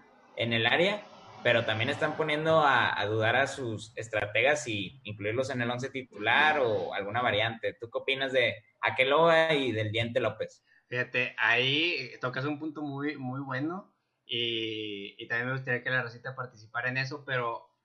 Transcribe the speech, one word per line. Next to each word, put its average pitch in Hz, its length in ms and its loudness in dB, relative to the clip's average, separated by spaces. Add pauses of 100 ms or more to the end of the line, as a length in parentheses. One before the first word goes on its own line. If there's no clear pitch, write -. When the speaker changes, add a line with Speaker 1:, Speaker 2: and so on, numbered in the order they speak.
(360)
Speaker 1:
en 117 160 -2
el 113 140 2
área, 170 400 2 (380)
pero 117 200 4
también 110 260 0
están 151 280 -2
poniendo 156 420 2
a, 127 400 4
a 104 60 0
dudar 110 300 2
a 135 120 4
sus 117 480 -8
estrategas 113 720 0
y 101 360 -6
incluirlos 107 480 -4
en 127 100 -2
el 120 100 0
once 123 180 -4
titular 135 680 2
o 101 340 0
alguna 101 280 -2
variante? 110 580 0
¿Tú 117 100 -12
qué - 100 -8
opinas 135 340 -2
de 120 220 2 (260)
Akeloba 160 720 4
y 135 180 0
del 107 200 -2
Diente 117 280 -2
López? - 460 -4 (220)
Speaker 2:
Fíjate, 123 500 -2
ahí, 135 600 2
eh, 117 220 -12
tocas 131 260 -4
un 147 140 -4
punto 156 220 -8
muy, 143 340 -4
muy 131 240 -6
bueno 147 560 -6 (300)
y, 110 920 -6
y 113 100 -14
también 120 200 -2
me 131 60 -2
gustaría 131 300 -4
que 131 60 -4
la 127 140 0
racita 120 320 -12
participara 123 540 -8
en 131 80 -4
eso, 135 280 -6
pero 120 440 -4 (160)